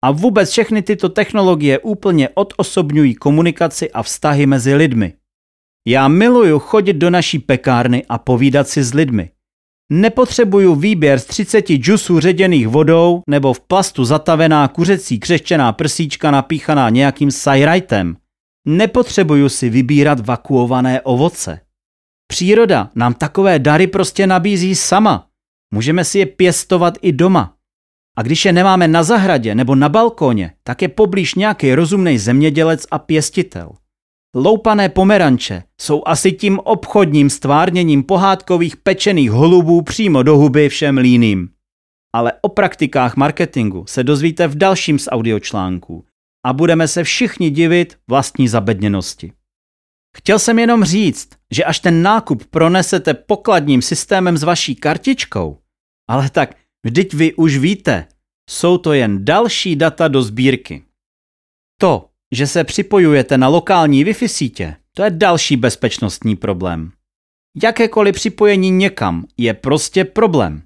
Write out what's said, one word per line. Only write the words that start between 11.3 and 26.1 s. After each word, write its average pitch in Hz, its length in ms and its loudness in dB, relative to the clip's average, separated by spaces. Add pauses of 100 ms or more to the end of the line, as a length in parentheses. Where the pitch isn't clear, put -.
džusů 165 440 0
ředěných 170 480 2
vodou 165 600 2
nebo 135 240 0
v - 60 -6
plastu 185 460 -2
zatavená 156 640 2
kuřecí 170 520 -2
křeščená 147 540 0
prsíčka 156 580 -4
napíchaná 139 580 0
nějakým 135 420 0
sajrajtem. 139 840 0 (500)
Nepotřebuju 170 840 2
si 123 200 -4
vybírat 123 560 0
vakuované 127 760 -2
ovoce. 127 580 -4 (680)
Příroda 190 680 2
nám 120 180 0
takové 180 460 0
dary 151 280 2
prostě 190 400 -2
nabízí 185 480 0
sama. 185 520 0 (460)
Můžeme 147 320 0
si - 140 -2